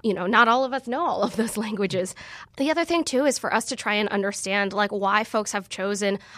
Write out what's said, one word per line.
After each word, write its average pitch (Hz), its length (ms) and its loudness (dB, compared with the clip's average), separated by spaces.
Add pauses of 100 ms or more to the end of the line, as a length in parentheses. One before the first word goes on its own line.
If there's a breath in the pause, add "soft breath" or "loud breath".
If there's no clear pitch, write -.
You 208 120 2
know, 180 120 -2
not 233 220 6
all 254 160 4
of 254 80 -4
us 254 160 -4
know 294 180 -2
all - 160 0
of 202 140 -2
those 220 200 -2
<laughs> 214 100 -2
languages. 190 500 -2 (400 loud breath)
The 277 120 2
other 330 160 2
thing, 339 200 0
too, 262 200 2
is 269 140 2
for - 160 -2
us 233 120 0
to 247 100 -4
try 208 180 -2
and 208 140 2
understand, 202 640 -2
like, 202 180 0
why 202 320 2
folks 220 300 -2
have 202 160 -6
chosen 202 500 -2 (200 loud breath)